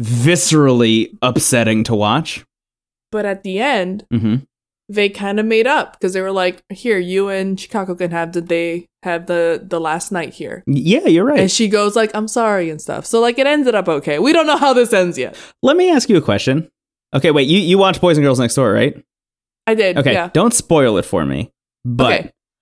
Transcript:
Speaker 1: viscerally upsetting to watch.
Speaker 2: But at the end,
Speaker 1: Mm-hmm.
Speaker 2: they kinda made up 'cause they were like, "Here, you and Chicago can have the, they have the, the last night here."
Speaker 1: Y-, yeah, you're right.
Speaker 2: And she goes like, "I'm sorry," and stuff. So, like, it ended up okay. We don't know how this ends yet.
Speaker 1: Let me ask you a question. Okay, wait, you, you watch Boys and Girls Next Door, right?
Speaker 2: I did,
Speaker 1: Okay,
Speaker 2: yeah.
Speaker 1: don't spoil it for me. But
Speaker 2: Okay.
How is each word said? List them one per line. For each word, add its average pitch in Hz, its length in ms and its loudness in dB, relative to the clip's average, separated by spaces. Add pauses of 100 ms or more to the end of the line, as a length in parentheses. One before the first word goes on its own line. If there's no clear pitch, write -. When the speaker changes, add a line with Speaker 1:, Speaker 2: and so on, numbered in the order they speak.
(240)
Speaker 1:
viscerally 127 960 4
upsetting 113 640 2
to 117 100 -2
watch. 107 500 -2 (680)
Speaker 2:
But 214 140 -4
at 196 180 -6
the 190 160 -6
end, 208 520 -4
Speaker 1:
Mm-hmm. 110 240 0 (540)
Speaker 2:
they 202 200 0
kinda 202 340 -4
made 226 240 2
up - 320 -2
'cause 185 140 -4
they 190 80 -4
were 190 100 -6
like, 185 380 -2
"Here, 208 280 -4
you 185 320 -2
and 190 300 -4
Chicago 190 360 -6
can 175 160 -4
have 170 220 -6
the, 170 80 -4
they 170 460 -4 (160)
have 170 240 -6
the, 170 380 -2
the 170 140 -4
last 160 320 -4
night 175 220 -6
here." - 340 -14
Speaker 1:
Y-, 139 160 0
yeah, 254 240 0
you're 175 180 4
right. 285 140 2
Speaker 2:
And 190 120 2
she 226 160 0
goes 208 280 0
like, 220 200 0
"I'm 214 120 -4
sorry," 208 420 -2
and 156 120 -10
stuff. - 240 -10
So, 226 140 0
like, 240 200 0
it 269 80 2
ended 285 280 0
up 190 120 -2
okay. 147 320 -2
We 262 140 2
don't 320 140 2
know 302 100 2
how 277 160 2
this 240 200 4
ends 180 240 0
yet. 123 180 -6 (260)
Speaker 1:
Let 277 160 4
me 359 140 4
ask 285 180 2
you 202 80 6
a 151 40 4
question. 131 480 -2 (460)
Okay, 160 160 2
wait, 143 160 2
you, 170 120 2
you 180 180 2
watch 190 240 2
Boys 175 160 4
and 147 80 2
Girls 131 140 2
Next 123 160 -2
Door, 120 180 2
right? 113 300 -2 (640)
Speaker 2:
I 220 80 2
did, 190 220 0
Speaker 1:
Okay, 135 160 2
Speaker 2:
yeah. 175 200 -2
Speaker 1:
don't 214 200 2
spoil 131 440 2
it 82 80 -2
for 85 200 -2
me. 69 260 -6 (340)
But 123 340 0
Speaker 2:
Okay. - 120 -12 (300)